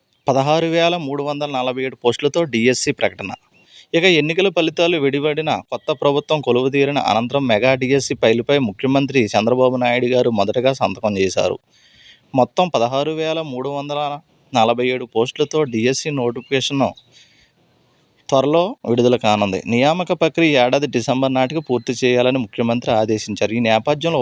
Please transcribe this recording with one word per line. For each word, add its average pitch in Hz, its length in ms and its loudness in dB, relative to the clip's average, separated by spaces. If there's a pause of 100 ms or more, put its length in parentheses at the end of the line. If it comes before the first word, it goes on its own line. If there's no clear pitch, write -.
(280)
పదహారు 147 400 2
వేల 170 300 2
మూడు 143 260 -6
వందల 147 280 -4
నలభై 127 320 -4
ఏడు 127 200 -8
పోస్టులతో 139 400 0
డీఎస్సీ 123 480 0
ప్రకటన. 95 400 -4 (640)
ఇక 165 200 2
ఎన్నికల 160 360 0
ఫలితాలు 170 500 0
వెలువడిన 143 520 -2 (180)
కొత్త 123 220 -6 (100)
ప్రభుత్వం 147 400 0
కొలువుదీరిన 135 580 0 (120)
అనంతరం 120 360 0
మెగా 117 280 2
డీఎస్సీ 131 400 -2
ఫైలుపై 117 420 2 (120)
ముఖ్యమంత్రి 135 520 0 (120)
చంద్రబాబు 127 440 2
నాయుడు 123 380 0
గారు 123 160 2
మొదటగా 113 420 0
సంతకం 104 440 -2
చేశారు. 95 400 0 (760)
మొత్తం 135 360 2
పదహారు 135 420 0
వేల 160 300 -4
మూడు 135 280 -8
వందల 143 320 -6 (520)
నలభై 120 340 2
ఏడు 127 180 -2
పోస్టులతో 131 580 -2
డీఎస్సీ 123 480 -2
నోటిఫికేషన్ 131 720 -4 (1500)
త్వరలో 143 320 2 (240)
విడుదల 120 300 2
కానుంది. 104 520 0
నియామక 151 460 0
ప్రక్రియ 160 480 2
ఏడాది 139 260 2
డిసెంబర్ 131 460 -2
నాటికి 131 280 -2
పూర్తి 123 320 -4
చేయాలని 123 500 2
ముఖ్యమంత్రి 117 480 -2
ఆదేశించారు. 107 600 -2
ఈ 120 140 -2
నేపథ్యంలో 147 540 0